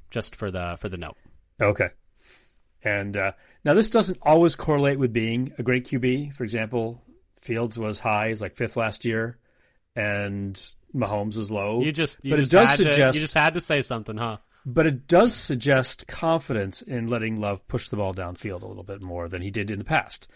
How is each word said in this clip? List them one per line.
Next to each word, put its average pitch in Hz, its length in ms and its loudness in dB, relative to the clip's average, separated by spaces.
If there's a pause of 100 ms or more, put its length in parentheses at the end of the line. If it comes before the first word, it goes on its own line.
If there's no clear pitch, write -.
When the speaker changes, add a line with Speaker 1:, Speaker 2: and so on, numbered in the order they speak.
(100)
Speaker 1:
just - 240 -6
for 101 160 -6
the, 87 300 -6
for 104 80 -6
the 92 80 -6
note. 80 220 -12 (420)
Speaker 2:
Okay. 101 280 4 (920)
And, 101 360 -2
uh, 98 140 -2 (320)
now 147 100 4
this 214 160 4
doesn't 202 320 2
always 165 320 6
correlate 143 440 2
with 123 140 2
being 117 460 0
a 123 40 -6
great 123 220 0
Q 139 140 -4
B. 131 320 0
For 131 140 -8
example, 113 580 -4 (380)
Fields 117 380 -4
was 107 200 -4
high, 107 300 0
he's, 107 120 -4
like, 95 160 -8
fifth 117 200 -4
last 110 280 -2
year, 113 320 -2 (600)
and 101 580 -4 (400)
Mahomes 104 420 -2
was 107 140 -6
low. 107 320 -2
Speaker 1:
You 156 80 0
just, 151 340 -4
you 135 60 -4
Speaker 2:
But 151 80 4
it 147 40 4
Speaker 1:
just 131 100 2
Speaker 2:
does 208 180 8
Speaker 1:
had 143 60 6
to, 202 80 4
Speaker 2:
suggest 143 320 4
Speaker 1:
you 151 60 0
just 156 120 -4
had 160 200 4
to 175 60 -2
say 143 220 0
something, 110 340 -6
huh? 110 200 -4 (300)
Speaker 2:
But 156 200 4
it 139 220 -2
does 220 260 6
suggest 131 720 0
confidence 147 760 -2
in 117 260 -4
letting 110 320 -2
Love 101 280 -4
push - 200 -4
the 117 80 -6
ball 95 180 -2
downfield 90 480 -8
a 104 40 -14
little 98 180 -14
bit 101 180 -12
more 87 260 -8
than 90 140 -8
he 101 80 -6
did 101 200 -4
in 101 80 -6
the 101 60 -8
past. - 500 -2